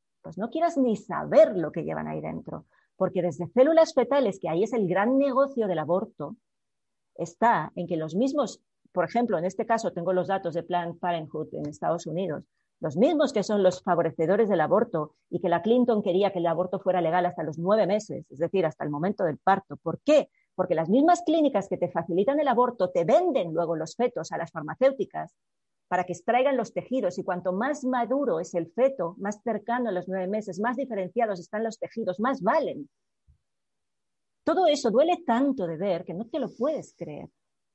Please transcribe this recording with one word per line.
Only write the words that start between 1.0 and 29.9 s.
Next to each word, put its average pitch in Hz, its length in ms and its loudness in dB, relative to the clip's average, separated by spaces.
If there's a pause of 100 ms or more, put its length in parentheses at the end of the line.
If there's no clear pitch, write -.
lo 156 160 -4
que 160 120 -6
llevan 156 240 -6
ahí 156 120 -8
dentro. 156 460 -10 (300)
Porque 185 240 -2
desde 170 280 -2
células 320 440 6
fetales, 247 460 2
que - 100 -6
ahí 165 140 0
es 220 100 -2
el 220 160 0
gran 208 300 2
negocio 269 480 0
del 180 120 -2
aborto, 160 580 -4 (800)
está 180 600 0
en 180 120 -8
que 170 120 -2
los 156 160 -6
mismos, 269 480 -2 (300)
por 180 120 0
ejemplo, 220 320 0
en 160 80 -2
este 190 220 -4
caso 196 260 0
tengo 175 220 -2
los 180 140 0
datos 190 260 -4
de 170 80 -4
Planned 170 360 -4
Parenthood 160 540 -6
en 151 140 -8
Estados 160 400 -4
Unidos, 165 380 -6 (360)
los 151 160 -4
mismos 285 360 2
que 208 100 0
son 208 200 0
los 180 200 2
favorecedores 170 680 2
del 190 120 2
aborto 156 540 0 (160)
y 170 100 -4
que 185 80 -2
la 170 140 2
Clinton 233 400 4
quería 196 280 2
que 190 80 -4
el 170 80 0
aborto 180 320 -2
fuera 185 220 0
legal 170 240 2
hasta 170 180 -4
los 156 160 -8
nueve 190 280 2
meses, 180 440 -4
es 135 80 -20
decir, 170 280 0
hasta 151 180 -6
el 147 60 -4
momento 175 340 -2
del 151 140 -2
parto. - 380 0
¿Por - 240 -8
qué? 294 300 4 (240)
Porque 180 200 0
las 156 140 4
mismas 320 340 6
clínicas 294 460 2
que - 100 -2
te 170 120 0
facilitan 185 500 0
el 285 80 2
aborto 240 420 2
te 175 140 2
venden 254 480 2
luego 165 240 -2
los 160 180 -6
fetos 233 380 -2
a 165 60 -4
las 151 120 -6
farmacéuticas 160 840 -2 (540)
para 180 160 0
que 180 80 -6
extraigan 254 440 0
los 233 160 -2
tejidos 190 440 -4
y - 60 -6
cuanto 180 300 -4
más 262 320 -4
maduro 247 560 0
es 180 140 -8
el 170 180 -2
feto, 233 460 0
más 214 240 -6
cercano 233 460 -4
a 202 40 -2